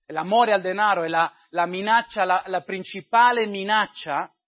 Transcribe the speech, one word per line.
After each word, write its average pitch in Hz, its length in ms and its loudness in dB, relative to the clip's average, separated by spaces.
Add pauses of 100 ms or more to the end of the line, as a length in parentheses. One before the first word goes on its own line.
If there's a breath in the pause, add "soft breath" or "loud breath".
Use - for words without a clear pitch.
l'amore 202 460 2
al 196 80 4
denaro 185 420 0
è 165 60 -4
la, 165 240 0 (160 soft breath)
la 175 180 -2
minaccia, 214 560 0
la, 185 240 0
la 185 140 -4
principale 220 880 0
minaccia 196 880 -4 (160)